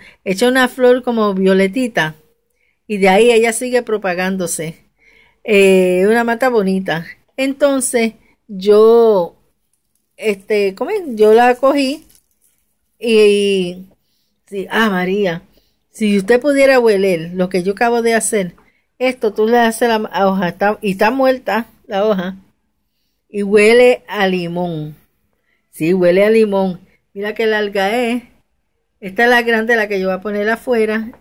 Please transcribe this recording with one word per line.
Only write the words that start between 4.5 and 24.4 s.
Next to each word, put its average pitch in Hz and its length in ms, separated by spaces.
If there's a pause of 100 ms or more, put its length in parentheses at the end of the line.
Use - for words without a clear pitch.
Eh, 190 640
una 233 160
mata 233 260
bonita. 190 580 (280)
Entonces, 262 800 (340)
yo, 214 880 (840)
este, 202 580
¿cómo 277 160
es? 427 100 (140)
Yo 214 180
la 247 220
cogí 285 500 (920)
y, 202 880 (580)
sí, 196 240
ah, 214 220
María, 185 500 (480)
si 208 260
usted 202 240
pudiera 277 400
hueler 190 540
lo 180 160
que 185 140
yo 196 80
acabo 233 320
de 233 100
hacer, 208 400 (460)
esto 247 320
tú 214 160
le 240 120
haces 226 300
la 214 380
hoja, 190 200
está, 202 340
y 202 120
está 208 180
muerta 262 560 (180)
la 202 200
hoja, 190 300 (920)
y 202 140
huele 226 640
a 190 200
limón. 170 680 (720)